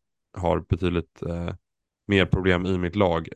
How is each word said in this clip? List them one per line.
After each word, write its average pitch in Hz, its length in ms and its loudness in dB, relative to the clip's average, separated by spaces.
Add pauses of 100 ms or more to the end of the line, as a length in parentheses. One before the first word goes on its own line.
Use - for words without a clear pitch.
(360)
har 85 240 0
betydligt, 87 640 -4
eh, 85 280 -8 (600)
mer 95 160 6
problem 90 400 2
i 92 120 0
mitt 87 180 -4
lag 85 400 2